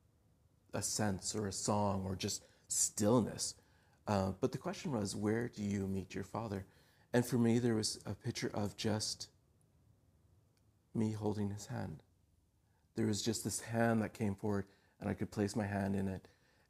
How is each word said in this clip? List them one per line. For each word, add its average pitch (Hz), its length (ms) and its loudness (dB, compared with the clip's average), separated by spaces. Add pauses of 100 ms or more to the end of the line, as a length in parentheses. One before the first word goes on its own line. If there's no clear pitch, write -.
(720)
a 107 80 -2
sense 101 540 -2
or 107 120 0
a 98 40 -4
song 101 540 0
or 95 100 -2
just 98 300 -4 (240)
stillness. - 840 2 (520)
Uh, 95 320 4
but 127 140 0
the 139 40 -4
question 175 360 -6
was, 101 200 0
"Where 110 360 0
do - 120 -10
you 101 260 0
meet 95 280 -4
your 101 80 -4
Father?" 101 420 -6 (460)
And 120 140 4
for 131 120 0
me, 117 220 6
there 120 160 2
was 107 300 -2
a 107 100 -4
picture 117 380 -6
of 104 240 -4
just - 500 -2 (1700)
me 110 160 2
holding 104 380 -2
his 104 160 -8
hand. 101 360 -8 (920)
There 113 120 2
was 104 140 0
just 113 220 0
this 107 160 -2
hand 117 420 2
that 107 120 -2
came 101 220 0
forward, 101 320 -2 (340)
and 101 80 -2
I 98 40 2
could 95 180 -4
place 101 220 0
my 107 120 0
hand 98 320 0
in 98 100 0
it 95 220 -6 (400)